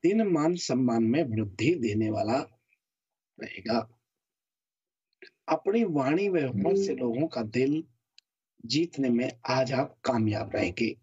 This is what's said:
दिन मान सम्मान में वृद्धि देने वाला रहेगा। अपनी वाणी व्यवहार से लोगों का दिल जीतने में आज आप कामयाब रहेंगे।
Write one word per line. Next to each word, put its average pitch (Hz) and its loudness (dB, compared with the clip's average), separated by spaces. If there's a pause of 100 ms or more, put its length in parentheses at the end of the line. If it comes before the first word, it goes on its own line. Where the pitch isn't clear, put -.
दिन 208 4
मान 170 2
सम्मान 123 2
में 123 2
वृद्धि 110 0
देने 110 0
वाला 107 0 (1000)
रहेगा। 110 -6 (1700)
अपनी 196 2
वाणी 160 0
व्यवहार 160 0
से - 0
लोगों 127 -2
का 117 -6
दिल 131 0 (800)
जीतने 139 -2
में 120 0 (180)
आज 131 0
आप 135 -2
कामयाब 107 0
रहेंगे। 95 -2